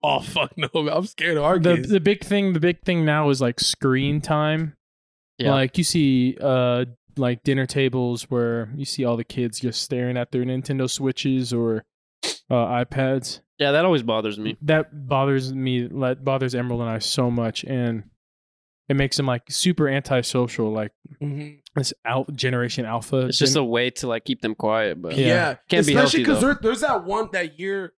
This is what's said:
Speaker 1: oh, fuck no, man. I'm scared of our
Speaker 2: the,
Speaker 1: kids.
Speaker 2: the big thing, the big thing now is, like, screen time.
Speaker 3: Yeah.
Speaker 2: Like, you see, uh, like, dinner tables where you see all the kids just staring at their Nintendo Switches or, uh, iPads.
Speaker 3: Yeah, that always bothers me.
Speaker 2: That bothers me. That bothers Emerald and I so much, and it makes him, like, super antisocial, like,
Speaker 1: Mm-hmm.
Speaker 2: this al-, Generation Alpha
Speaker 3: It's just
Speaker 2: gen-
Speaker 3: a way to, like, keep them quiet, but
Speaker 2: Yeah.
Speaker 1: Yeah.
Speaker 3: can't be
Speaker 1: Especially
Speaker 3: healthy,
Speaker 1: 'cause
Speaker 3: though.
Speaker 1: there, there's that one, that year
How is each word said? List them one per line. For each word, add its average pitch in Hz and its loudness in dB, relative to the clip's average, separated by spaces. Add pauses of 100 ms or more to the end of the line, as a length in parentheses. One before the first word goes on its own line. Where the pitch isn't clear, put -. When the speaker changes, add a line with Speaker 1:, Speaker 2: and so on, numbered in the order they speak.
Speaker 1:
oh, 139 2
fuck - -4
no, 156 -2
man. 151 0
I'm 180 0
scared 165 -2
of 143 0
our 175 4
Speaker 2:
the, 170 6
Speaker 1:
kids. 160 -2
Speaker 2:
the 202 6
big 202 2
thing, 196 2
the 165 0
big 170 0
thing 170 2
now 151 2
is, 135 2
like, 120 0
screen 139 0
time. 156 0 (640)
Speaker 3:
Yeah. 139 2
Speaker 2:
Like, 135 2
you 180 2
see, 131 2
uh, 127 2 (320)
like, 123 0
dinner 135 2
tables 123 0
where 117 -2
you 143 -8
see - -6
all 120 0
the 117 -4
kids 120 -4
just 120 -4
staring 123 -2
at 120 -4
their 123 0
Nintendo 131 -2
Switches 131 -2
or, 113 0 (680)
uh, 120 2
iPads. 131 -2 (180)
Speaker 3:
Yeah, 143 2
that 160 4
always 165 4
bothers 110 -2
me. 110 -6
Speaker 2:
That 147 0
bothers 135 0
me. 127 -2
That 131 -2
bothers 131 -2
Emerald 120 -2
and 117 -4
I 113 -4
so 123 0
much, 117 -2
and 120 -4 (840)
it 139 2
makes 139 0
him, 139 0
like, 123 -2
super 165 2
antisocial, 123 0
like, 107 -4 (300)
Speaker 1:
Mm-hmm. 147 -8 (180)
Speaker 2:
this 139 -2 (120)
al-, 131 -2
Generation 123 -2
Alpha 120 -2
Speaker 3:
It's - -2
just 131 4
Speaker 2:
gen- 143 2
Speaker 3:
a 131 0
way 117 2
to, - -8
like, 113 -4
keep 127 -4
them 107 -2
quiet, 107 0
but 82 -6
Speaker 2:
Yeah. 135 4
Speaker 1:
Yeah. - 4 (240)
Speaker 3:
can't 175 4
be 143 2
Speaker 1:
Especially - 6
Speaker 3:
healthy, - 4
Speaker 1:
'cause - 2
Speaker 3:
though. 247 4
Speaker 1:
there, 285 2
there's 226 0
that 254 0
one, 208 -4
that 165 -6
year 190 -6